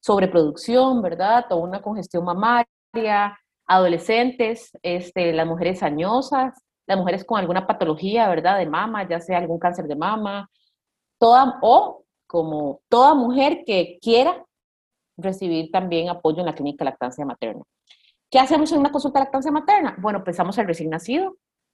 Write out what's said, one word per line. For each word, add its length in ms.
sobreproducción, 1000
¿verdad? 480
O 60
una 260
congestión 420
mamaria, 1120
adolescentes, 1040
este, 500
las 140
mujeres 380
añosas, 720
las 100
mujeres 260
con 160
alguna 280
patología, 600
¿verdad? 300
De 80
mama, 420
ya 140
sea 160
algún 220
cáncer 260
de 100
mama, 540
toda, 420
o 420
como 640
toda 240
mujer 500
que 380
quiera 420
recibir 540
también 380
apoyo 300
en 80
la 80
clínica 280
de 60
lactancia 360
materna. 360
¿Qué 80
hacemos 320
en 80
una 120
consulta 280
de 60
lactancia 260
materna? 480
Bueno, 200
empezamos 380
al 80
recién 240
nacido, 480